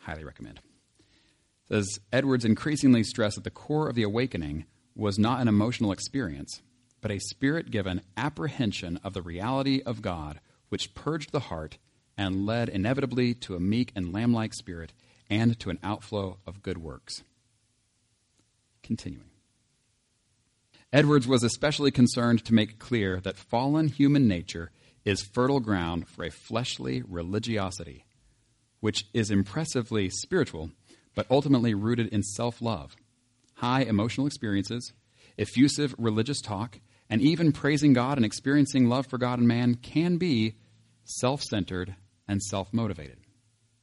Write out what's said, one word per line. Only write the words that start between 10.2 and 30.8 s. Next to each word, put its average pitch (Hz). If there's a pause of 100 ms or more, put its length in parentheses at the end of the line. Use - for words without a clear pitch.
which -
purged 151
the 147
heart 80 (380)
and 98
led 117
inevitably 123
to 101
a 87
meek 110
and 87
lamb-like 113
spirit 82 (380)
and 117
to 98
an 82
outflow 98
of 98
good 92
works." 73 (1600)
Continuing. - (1600)
Edwards 147
was 123
especially 147
concerned 120
to 113
make 107
clear 95
that 95
fallen 147
human 143
nature 85 (320)
is 98
fertile 131
ground 85
for -
a 80
fleshly 127
religiosity, 92 (760)
which -
is 110
impressively 110
spiritual, 87 (420)